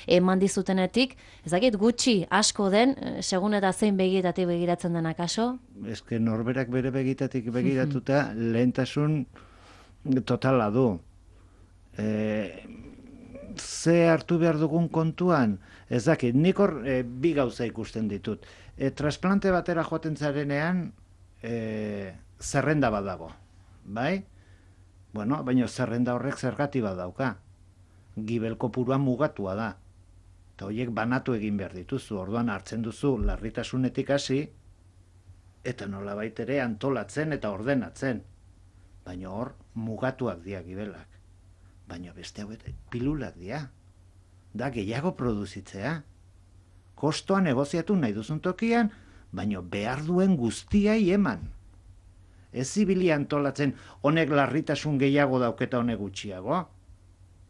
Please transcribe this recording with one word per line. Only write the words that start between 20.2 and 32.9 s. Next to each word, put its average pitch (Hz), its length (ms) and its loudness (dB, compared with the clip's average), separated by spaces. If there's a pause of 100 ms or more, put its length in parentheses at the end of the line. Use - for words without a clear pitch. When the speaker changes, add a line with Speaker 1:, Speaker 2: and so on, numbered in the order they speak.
Speaker 2:
e, 107 720 -6 (260)
zerrenda 139 500 0
bat 101 140 -2
dago, 82 280 -8 (520)
bai? 135 400 -4 (880)
Bueno, 123 320 -2
baina 127 220 2
zerrenda 123 480 -2
horrek 120 220 -4
zergati 135 440 -2
bat 101 160 -2
dauka. 92 420 -4 (800)
Gibel 113 400 -2
kopurua 127 420 0
mugatua 127 560 0
da. 104 220 -4 (800)
Eta 98 120 -14
horiek 117 240 -4
banatu 120 440 0
egin 104 220 -2
behar 90 160 -4
dituzu, 98 460 -6
orduan 110 300 -2
hartzen 110 340 -6
duzu 120 360 -2